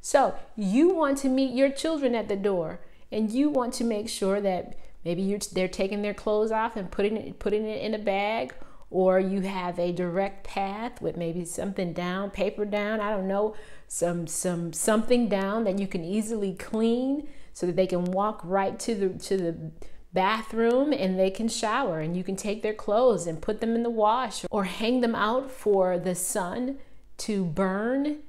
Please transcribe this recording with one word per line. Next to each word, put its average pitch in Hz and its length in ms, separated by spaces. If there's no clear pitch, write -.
So 254 320
you 226 360
want 277 280
to 269 100
meet 262 240
your 269 160
children 277 460
at 214 140
the 208 60
door, 185 440
and 214 180
you 277 220
want 247 240
to - 80
make 226 260
sure 202 320
that 185 340
maybe 175 180
you're, 196 180
they're 185 160
taking 202 340
their 208 120
clothes 214 380
off 220 240
and 190 160
putting 214 260
it, - 220
putting 214 260
it 214 160
in 220 120
a 214 60
bag, 208 540
or 185 300
you 190 220
have 180 380
a 175 120
direct 180 520
path 208 580
with 170 160
maybe 170 280
something 190 480
down, 180 360
paper 208 360
down, 208 340
I 208 120
don't 190 160
know, 208 280
some, 170 400
some, 170 460
something 226 540
down 196 360
that 196 160
you 196 80
can 175 160
easily 208 500
clean 247 720
so - 120
that 175 100
they 185 120
can 180 180
walk 202 380
right 190 360
to 233 160
the, 196 140
to - 280
the 165 340
bathroom 226 760
and 185 260
they 190 120
can 220 180
shower, 220 520
and 165 160
you 185 80
can 190 120
take 208 260
their 214 120
clothes 214 540
and 160 140
put 208 200
them 226 140
in 233 80
the 240 60
wash 226 640
or 202 140
hang 226 360
them 233 140
out 240 340
for 185 480
the 175 180
sun 233 600
to 202 260
burn 208 760